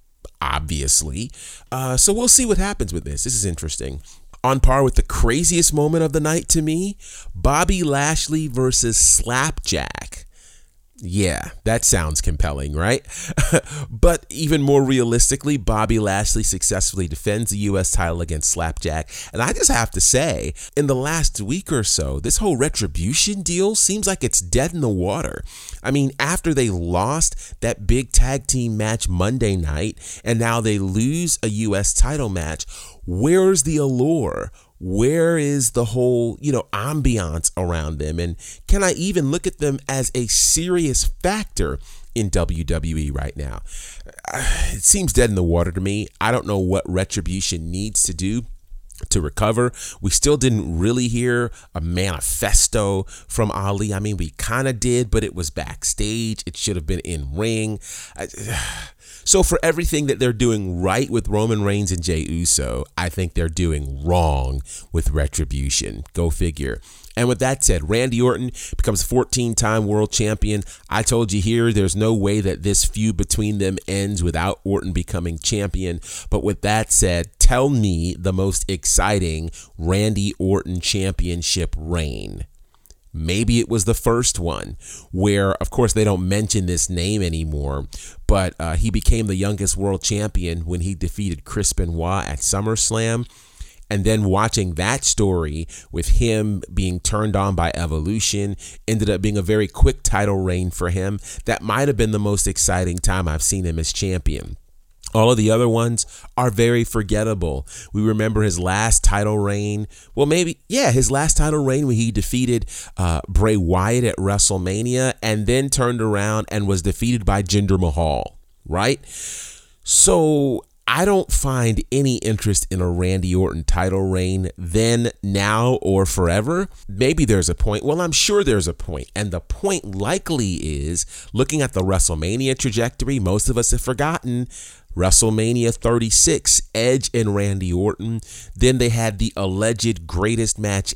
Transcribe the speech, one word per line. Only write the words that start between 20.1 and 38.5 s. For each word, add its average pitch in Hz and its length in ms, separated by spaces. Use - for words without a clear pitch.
in 147 100
the 135 80
last 139 460
week 131 320
or 123 100
so, 69 380
this - 160
whole 190 200
Retribution 127 880
deal 185 320
seems 208 320
like 190 160
it's - 180
dead 113 340
in 170 60
the 131 80
water. 90 540
I 117 80
mean, 139 300
after 160 340
they 123 160
lost 92 920
that 113 240
big 123 260
tag 131 340
team 120 300
match 110 320
Monday 101 480
night, 80 420
and 117 140
now 117 220
they 107 180
lose 120 640
a 117 60
U 107 260
S 101 180
title 139 360
match, 80 360
where's 160 600
the 156 120
allure? 139 760
Where 151 540
is 143 340
the 120 120
whole, 120 560
you 147 100
know, 127 220
ambiance 107 840
around 80 440
them? 78 180
And 87 160